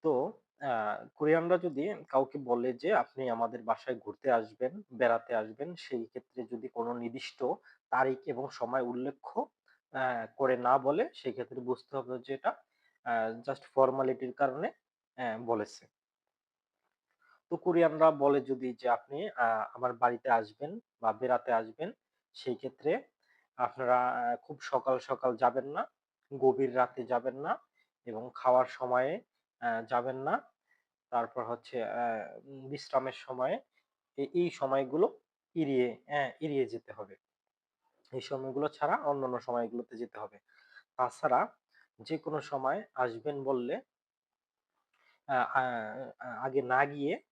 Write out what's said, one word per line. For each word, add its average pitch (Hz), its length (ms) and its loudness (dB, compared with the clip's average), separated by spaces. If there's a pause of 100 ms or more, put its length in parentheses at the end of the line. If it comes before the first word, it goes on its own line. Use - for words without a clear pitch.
তো, 151 300 2 (280)
আহ, 113 480 -2
কোরিয়ানরা 165 500 4
যদি 165 360 -2 (140)
কাউকে 135 300 2
বলে 123 340 0
যে, 160 220 0
"আপনি 127 360 0
আমাদের 117 320 -2
বাসায় 113 340 -2
ঘুরতে 113 340 -4
আসবেন, 123 520 0 (100)
বেড়াতে 117 420 2
আসবেন", 113 400 -4
সেই 120 320 -6
ক্ষেত্রে 127 380 -12
যদি 123 240 -10
কোনো 117 260 -4
নির্দিষ্ট 120 500 -8 (460)
তারিখ 131 360 2
এবং 131 240 -6
সময় 123 320 -2
উল্লেখ, 123 560 -6
আহ, 131 880 -6 (100)
করে 127 200 4
না 123 220 6
বলে, 143 360 2
সেই 127 180 -6
ক্ষেত্রে 127 280 -8
বুঝতে 123 360 -4
হবে 127 220 -6
যে 135 160 -6
এটা, 139 140 -2 (560)
আহ, 113 360 -2
just 135 200 -6 (140)
ফর্মালিটির 131 580 4
কারণে, 139 400 -2 (440)
আহ, 117 220 -4
বলেছে। 113 480 -2 (1600)
তো 170 60 0
কোরিয়ানরা 160 540 6
বলে 143 300 4
যদি 127 340 -4
যে, 123 140 -4
"আপনি, 139 420 -2
আহ, 113 460 0
আমার 123 160 0
বাড়িতে 120 380 0
আসবেন 117 480 0 (220)
বা 113 120 2
বেড়াতে 120 400 0
আসবেন", 113 400 -2 (400)
সেই 127 220 -6
ক্ষেত্রে 151 480 -2 (540)
আপনারা, 123 540 2
আহ, 120 260 -2
খুব - 240 -14
সকাল 127 380 2
সকাল 123 380 -2
যাবেন 127 300 2
না, 170 200 -4 (480)
গভীর 131 420 4
রাতে 123 280 2
যাবেন 120 300 -2
না 156 240 -4 (460)
এবং 117 300 -10
খাওয়ার 127 320 6
সময়ে, 127 540 0 (400)
আহ, 113 240 -2
যাবেন 127 320 0
না। 156 400 -4 (540)
তারপর 120 340 -2
হচ্ছে, 117 400 -6
আহ, 110 600 -4
উম, 135 240 -16
বিশ্রামের 135 440 -2
সময়ে, 131 480 -4 (560)
এ-, 139 180 -4
এই 175 160 2
সময়গুলো 139 680 0 (340)
এড়িয়ে, 127 540 2
আহ, 139 220 0 (100)
এড়িয়ে 143 260 0
যেতে 113 260 -12
হবে। 98 240 -14 (960)
এই 131 80 -6
সময়গুলো 135 480 -4
ছাড়া 151 280 -2
অন্যান্য 135 440 -2
সময়গুলোতে 120 560 -4
যেতে 110 220 -10
হবে। 104 200 -14 (580)
তাছাড়া 127 520 2 (500)
যে 156 200 -6
কোনো 151 220 -6
সময় 143 420 -2 (120)
আসবেন 127 500 -4
বললে, 131 360 0 (1500)
আহ, 127 280 2
আহ, 123 540 -2 (300)
আগে 135 220 0
না 127 220 4
গিয়ে 147 480 -2